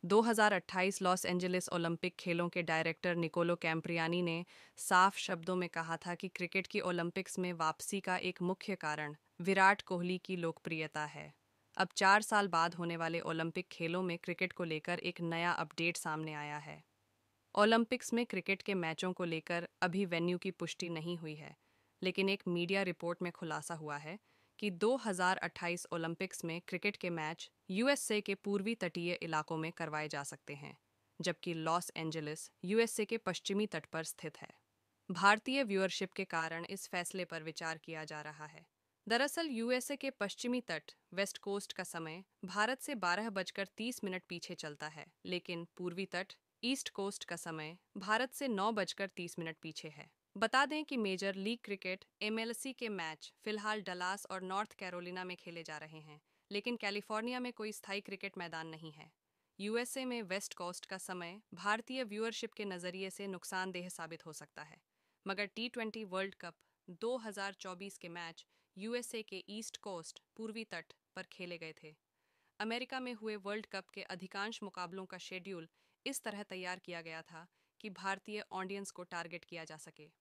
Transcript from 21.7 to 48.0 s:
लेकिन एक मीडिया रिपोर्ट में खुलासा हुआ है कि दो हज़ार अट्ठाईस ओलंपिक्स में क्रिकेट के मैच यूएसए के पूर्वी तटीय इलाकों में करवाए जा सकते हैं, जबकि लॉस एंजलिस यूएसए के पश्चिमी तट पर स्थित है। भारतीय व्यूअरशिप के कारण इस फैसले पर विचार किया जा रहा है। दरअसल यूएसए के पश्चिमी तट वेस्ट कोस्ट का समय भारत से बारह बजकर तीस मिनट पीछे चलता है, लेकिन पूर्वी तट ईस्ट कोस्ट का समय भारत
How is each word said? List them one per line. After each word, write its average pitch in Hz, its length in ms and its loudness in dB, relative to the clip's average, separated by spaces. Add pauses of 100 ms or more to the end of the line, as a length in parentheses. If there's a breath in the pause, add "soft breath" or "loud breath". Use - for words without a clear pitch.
लेकिन 190 280 4
एक 196 180 0
मीडिया 175 360 2
रिपोर्ट 175 380 -2
में 175 100 -2
खुलासा 156 420 -4
हुआ 151 240 -6
है 156 220 -8 (400 soft breath)
कि 208 100 2
दो 208 260 4
हज़ार 190 420 4
अट्ठाईस 175 540 -2
ओलंपिक्स 170 540 -2
में 165 160 -2
क्रिकेट 208 360 -4
के 185 120 -2
मैच 165 420 -4 (180)
यूएसए 226 520 4
के 196 140 -2
पूर्वी 202 400 0
तटीय 175 380 0
इलाकों 160 440 -2
में 160 140 -2
करवाए 156 360 -4
जा 147 160 -4
सकते 143 320 -10
हैं, 139 220 -12 (440)
जबकि 175 320 0
लॉस 160 420 2
एंजलिस 156 560 -4 (140)
यूएसए 220 400 4
के 226 120 -2
पश्चिमी 202 500 0
तट 160 180 -4
पर 160 180 -4
स्थित - 380 -8
है। - 80 -12 (600)
भारतीय 208 520 8
व्यूअरशिप 190 480 2
के 196 140 -2
कारण 165 400 -2
इस 190 220 -8
फैसले 180 380 -2
पर 165 180 -6
विचार 160 340 -4
किया 156 280 -8
जा 151 160 -8
रहा 151 240 -10
है। 160 200 -16 (420)
दरअसल 277 400 2
यूएसए 254 480 0
के 269 140 -2
पश्चिमी 247 520 0
तट 160 300 -4 (220)
वेस्ट 190 240 0
कोस्ट 202 360 -4
का 185 100 -4
समय 165 400 -6 (220)
भारत 208 360 2
से 285 140 -4
बारह 190 340 2
बजकर 196 360 -2
तीस 233 380 -6
मिनट 185 260 -2
पीछे 175 260 -6
चलता 151 320 -8
है, 156 180 -10 (200)
लेकिन 175 420 -4 (100)
पूर्वी 180 280 -2
तट 185 280 -4 (300)
ईस्ट 262 260 0
कोस्ट 196 340 -4
का 170 120 -4
समय 160 420 -8 (200)
भारत 214 360 2